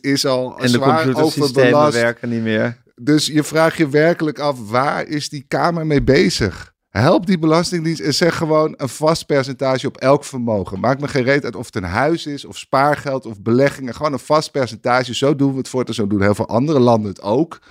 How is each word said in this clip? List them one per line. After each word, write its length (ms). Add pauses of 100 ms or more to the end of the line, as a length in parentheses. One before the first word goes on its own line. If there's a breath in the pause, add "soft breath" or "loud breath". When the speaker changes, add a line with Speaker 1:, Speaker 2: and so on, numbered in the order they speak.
Speaker 1:
is 220
al 300
Speaker 2:
En 60
de 60
Speaker 1:
zwaar 340
Speaker 2:
computersystemen 600
Speaker 1:
overbelast. 320
Speaker 2:
werken 340
niet 140
meer. 400 (180)
Speaker 1:
Dus 260
je 160
vraagt 340
je 120
werkelijk 500
af, 320
waar 360
is 220
die 200
Kamer 380
mee 160
bezig? 680 (160)
Help 380
die 120
Belastingdienst 600
en 140
zeg 220
gewoon, 400
"Een 120
vast 380
percentage 600
op 100
elk 280
vermogen. 560
Maakt 200
me 80
geen 140
reet 220
uit 120
of 100
het 100
een 80
huis 420
is, 180
of 140
spaargeld, 680
of 140
beleggingen. 540
Gewoon 180
een 60
vast 320
percentage. 640
Zo 220
doen 160
we 60
het 100
voortaan. 260
Zo 120
doen 160
heel 120
veel 140
andere 300
landen 320
het 120
ook." 360 (120 loud breath)